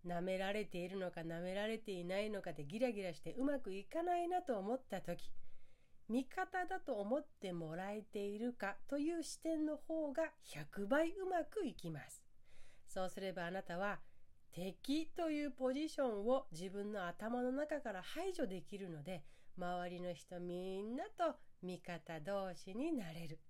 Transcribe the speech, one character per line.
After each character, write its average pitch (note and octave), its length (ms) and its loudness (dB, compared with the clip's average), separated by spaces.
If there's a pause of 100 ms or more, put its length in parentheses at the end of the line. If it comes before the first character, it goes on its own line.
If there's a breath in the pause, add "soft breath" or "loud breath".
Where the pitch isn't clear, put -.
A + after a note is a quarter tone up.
舐 F3 140 2
め F#3 180 2
ら F#3+ 140 2
れ G#3 120 2
て F#3 140 -2
い F3 100 0
る F#3+ 100 -2
の F3+ 120 2
か E3+ 100 -6
舐 E3 200 -2
め F#3 140 0
ら G3+ 120 2
れ A3 120 0
て A3 140 -4
い F3 120 -2
な F#3 160 2
い G#3+ 80 2
の G3+ 140 -2
か F3 100 -2
で D#3 120 -4
ギ E3 140 -2
ラ B3 140 6
ギ G3+ 100 -2
ラ F3 120 -2
し - 60 -10
て - 140 -4
う B3 100 2
ま C#4+ 140 4
く G3+ 140 0
い G3 120 -4
か E4 180 0
な F4 160 4
い F4 100 2
な F4+ 140 4
と B3 160 2
思 G3+ 160 2
っ C4 80 -2
た F#3+ 180 -2
時、 - 320 0 (760 soft breath)
味 B3 160 4
方 F#4 420 0
だ F#4 140 0
と C4+ 140 0
思 G#3 260 4
っ D4 60 -10 (140)
て F#3 120 -2
も E3 240 -2
ら F#3+ 160 -2
え G#3+ 100 -2
て G#3+ 160 -6
い G3+ 200 0
る A#3+ 140 2
か G3+ 240 -2 (120)
と C#4+ 100 2
い D4+ 160 2
う E4 80 0
視 - 180 -6
点 D#4+ 240 4
の D4+ 120 2
方 D#4 360 0
が D#4 200 2 (120)
百 D3+ 420 -4
倍 D4+ 240 8
う F#4+ 160 -2
ま F4+ 180 4
く G4+ 220 0
い G#3 80 0
き E3+ 160 -4
ま D3 180 -6
す。 - 140 -14 (640 soft breath)
そ F#3 180 2
う F#3 60 2
す G3 100 -6
れ F#3+ 120 0
ば F3 140 0
あ E3+ 40 0
な F#3+ 120 0
た F3 160 -2
は G3 220 2 (500 soft breath)
敵 A3 560 0
と E4 240 0
い D4 160 2
う C#4+ 40 0
ポ B3+ 220 0
ジ D4+ 160 0
シ D4+ 120 -2
ョ C#4 40 6
ン G#3+ 220 2
を B3+ 260 6
自 E3+ 160 -4
分 G3+ 240 -2
の G3 140 0
頭 A3+ 360 0
の B3+ 100 4
中 D4 280 0
か A3 120 -2
ら F#3 100 -4
排 F4+ 320 0
除 D4 120 4
で F#3 140 -2
き - 160 -8
る F#3+ 140 -6
の D3+ 120 -6
で、 E3+ 220 -4 (320 soft breath)
周 F3+ 340 0
り F3 100 -6
の F3+ 120 -2
人 F3 280 -8
み F3+ 420 -2
ん A3+ 140 -2
な E4 80 0
と F4 320 2 (260 loud breath)
味 F3+ 160 -4
方 E3 420 -6
同 F#3+ 340 0
士 F#3+ 200 -8
に D4+ 180 2
な G3+ 200 0
れ E3 160 -4
る。 D#3+ 220 -6